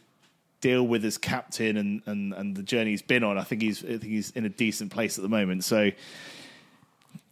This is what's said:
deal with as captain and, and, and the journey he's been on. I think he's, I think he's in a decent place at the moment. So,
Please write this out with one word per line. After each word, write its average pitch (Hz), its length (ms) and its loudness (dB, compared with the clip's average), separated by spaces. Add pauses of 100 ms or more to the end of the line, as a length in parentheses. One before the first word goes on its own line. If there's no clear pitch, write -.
(600)
deal 127 260 4
with 117 180 2
as 107 140 -2
captain 113 580 -2
and, 104 300 -2
and, 101 280 -4
and 98 220 -6
the 98 60 -6
journey 113 280 2
he's 101 120 -2
been 123 220 4
on. 101 140 2
I 92 60 -2
think 110 180 -2
he's, 107 220 0
I - 40 -10
think 113 160 -6
he's 107 280 -4
in 117 120 -2
a 107 60 0
decent 107 420 -2
place 104 260 -2
at 95 40 -6
the 98 60 -2
moment. 95 360 2
So, 107 260 6 (1400)